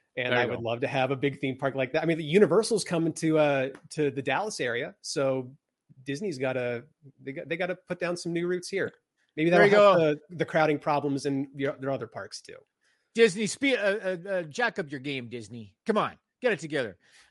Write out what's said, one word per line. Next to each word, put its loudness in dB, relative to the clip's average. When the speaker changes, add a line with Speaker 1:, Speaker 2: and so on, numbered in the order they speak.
Speaker 1:
and -2
Speaker 2:
There 4
Speaker 1:
I 4
Speaker 2:
you 0
Speaker 1:
would -4
Speaker 2:
go. -8
Speaker 1:
love -4
to 0
have 0
a 0
big -2
theme -4
park -2
like -4
that. 0
I -2
mean, 0
the -6
Universal's 4
coming 0
to, 2
uh, 2
to 0
the -6
Dallas -2
area, -4
so -2
Disney's -6
gotta, -2
they -10
got, -12
they -4
gotta -4
put -10
down -4
some -8
new -2
roots -4
here. -4
Maybe 2
Speaker 2:
There 8
Speaker 1:
that'll 6
Speaker 2:
you 8
Speaker 1:
help 8
Speaker 2:
go. 6
Speaker 1:
the, -14
the -2
crowding 2
problems -2
in -2
their, -2
their -6
other -4
parks -14
too. -20
Speaker 2:
Disney, 4
spe-, 0
uh, 0
uh, -4
uh, -2
jack -4
up -8
your -8
game, -8
Disney. -14
Come 2
on, -2
get 0
it -2
together. -4